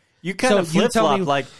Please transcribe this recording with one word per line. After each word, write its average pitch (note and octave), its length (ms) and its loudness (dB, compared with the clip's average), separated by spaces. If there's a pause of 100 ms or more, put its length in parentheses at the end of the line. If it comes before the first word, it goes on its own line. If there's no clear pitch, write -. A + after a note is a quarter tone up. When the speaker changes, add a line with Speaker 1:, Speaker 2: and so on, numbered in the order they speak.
(200)
Speaker 1:
You F#3 160 -8
kind B3+ 180 0
Speaker 2:
So G3+ 40 4
Speaker 1:
of E3 140 -2
Speaker 2:
you G#3+ 160 2
tell A3 200 2 (100)
me F#2+ 60 -4
Speaker 1:
flip-flop, - 20 -4
like, C#3 200 -2 (140)